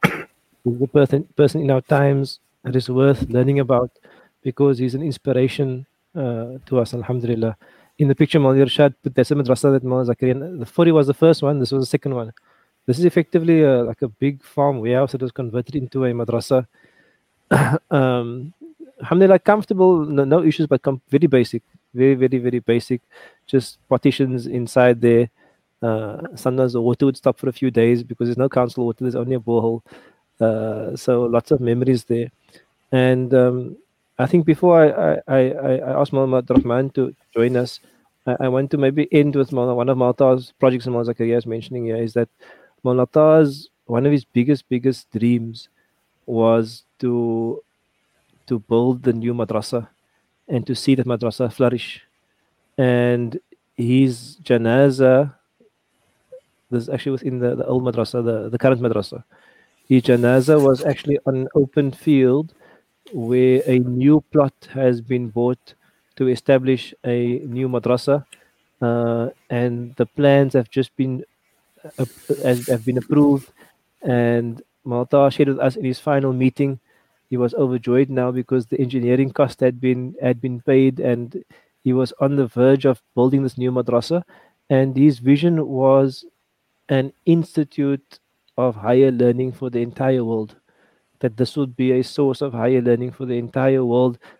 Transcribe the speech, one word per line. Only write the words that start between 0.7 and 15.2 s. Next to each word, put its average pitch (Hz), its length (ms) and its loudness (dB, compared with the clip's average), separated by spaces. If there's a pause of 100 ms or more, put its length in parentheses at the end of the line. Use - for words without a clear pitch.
is 120 60 -4
a 135 60 0
person, 143 360 2 (120)
person 147 260 2
in 139 80 -2
our 131 120 2
times 139 580 0 (240)
that 123 120 -4
is 127 140 -2
worth 135 400 2
learning 131 300 0
about, 123 320 0 (500)
because 135 380 0
he's 127 160 -4
an 143 80 -6
inspiration, 131 800 -4 (300)
uh, 120 500 -8
to 131 140 -2
us, 117 160 -2
alhamdulillah. 117 600 -4 (440)
In 147 80 2
the 135 80 2
picture, 156 240 2
Maulana 135 260 4
Irshad 143 380 2
put, 135 100 -8
there's - 160 2
a 151 60 0
madrasa 139 360 0
that 135 120 2
Maulana 127 320 -2
Zakaria, 139 420 -4
the 120 80 -10
Furi 170 260 2
was 151 140 4
the 139 80 0
first 160 300 2
one, 143 160 0
this 123 120 -4
was 135 120 -2
the - 20 -6
second 139 300 -4
one. 117 180 -10 (540)
This 123 100 0
is 175 80 2
effectively 165 560 2
a, 131 220 2
like, 113 180 -8
a 131 60 -2
big 135 360 -6
farm 143 360 -2
warehouse 123 320 -2
that 127 100 -8